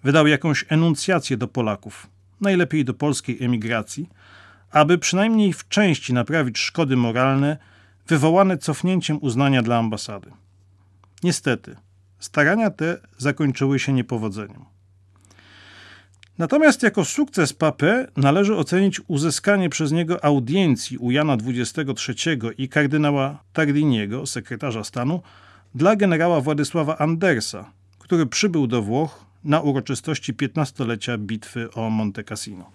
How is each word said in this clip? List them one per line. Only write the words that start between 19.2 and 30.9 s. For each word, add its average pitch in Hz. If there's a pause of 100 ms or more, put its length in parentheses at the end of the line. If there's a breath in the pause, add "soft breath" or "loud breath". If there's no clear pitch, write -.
przez 151
niego 170
audiencji 143
u 120
Jana 143
Dwudziestego 123
trzeciego 120
i 131
kardynała 143 (100)
Tardiniego, 139
sekretarza 113
stanu, 139 (520 soft breath)
dla 180
generała 170
Władysława 151
Andersa, 151 (280)
który 165
przybył 165
do 117
Włoch 131 (200)
na 151
uroczystości 139
piętnastolecia 123